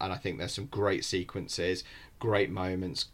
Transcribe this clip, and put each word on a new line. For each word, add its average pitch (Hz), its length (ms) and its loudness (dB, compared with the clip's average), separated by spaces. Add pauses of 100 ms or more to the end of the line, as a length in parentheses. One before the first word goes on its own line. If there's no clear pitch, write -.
and 95 100 0
I 92 60 -2
think 90 200 -2
there's 90 160 -4
some 98 140 -4
great 101 380 2
sequences, 90 800 0 (360)
great 104 300 4
moments, 92 640 0